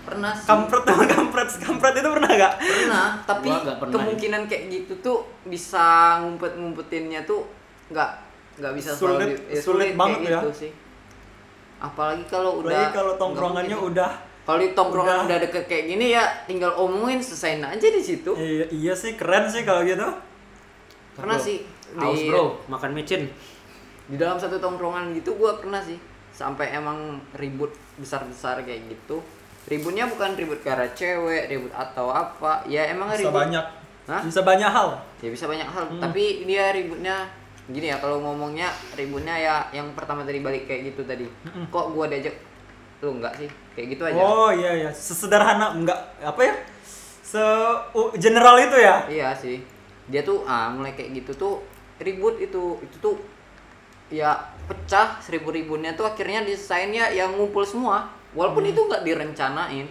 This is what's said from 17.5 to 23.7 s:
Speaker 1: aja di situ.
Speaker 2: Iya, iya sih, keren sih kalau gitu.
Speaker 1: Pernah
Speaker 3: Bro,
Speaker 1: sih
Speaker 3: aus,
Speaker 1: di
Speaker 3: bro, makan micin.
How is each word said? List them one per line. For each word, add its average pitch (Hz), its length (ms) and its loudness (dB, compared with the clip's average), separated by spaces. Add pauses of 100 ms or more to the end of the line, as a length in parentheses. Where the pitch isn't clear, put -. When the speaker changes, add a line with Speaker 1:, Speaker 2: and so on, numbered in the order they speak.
Speaker 1:
aja 156 240 -4
di 427 160 6
situ. 180 320 -2
Speaker 2:
Iya, 160 360 0
iya 160 240 -2
sih, 220 200 -4
keren 202 320 2
sih 220 160 -4
kalau 175 220 2
gitu. 185 240 0 (1080)
Speaker 1:
Pernah 208 220 -2
Speaker 3:
Bro, 262 100 -2
Speaker 1:
sih 202 120 -2 (380)
Speaker 3:
aus, 151 180 0
Speaker 1:
di 156 140 0
Speaker 3:
bro, 160 380 2
makan 135 260 -6
micin. 151 360 -4 (800)